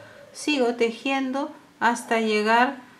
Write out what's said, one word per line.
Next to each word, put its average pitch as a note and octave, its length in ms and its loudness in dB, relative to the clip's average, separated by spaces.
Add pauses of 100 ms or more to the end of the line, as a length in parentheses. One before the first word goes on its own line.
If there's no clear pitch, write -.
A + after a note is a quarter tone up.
(340)
sigo B3 420 0
tejiendo C4+ 760 -2 (300)
hasta A#3 400 0
llegar A3+ 640 2 (160)